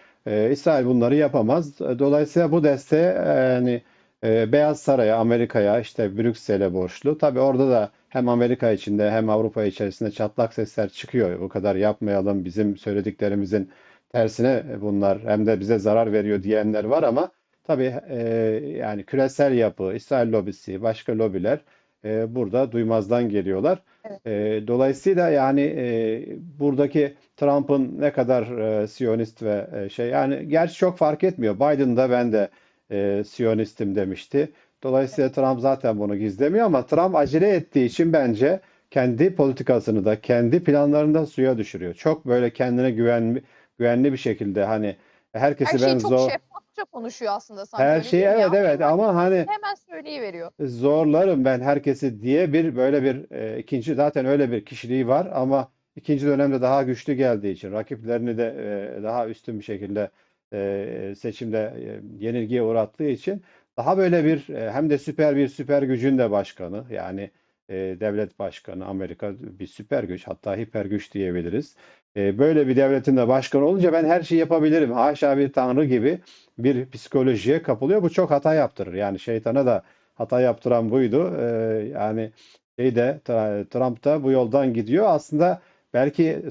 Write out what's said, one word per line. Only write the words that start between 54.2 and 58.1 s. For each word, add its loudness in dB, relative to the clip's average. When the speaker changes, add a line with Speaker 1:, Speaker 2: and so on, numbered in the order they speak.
Speaker 1:
öyle 2
bir -4
kişiliği -4
var 0
ama 0
ikinci -2
dönemde 2
daha 2
güçlü -4
geldiği 0
için, -10
rakiplerini -6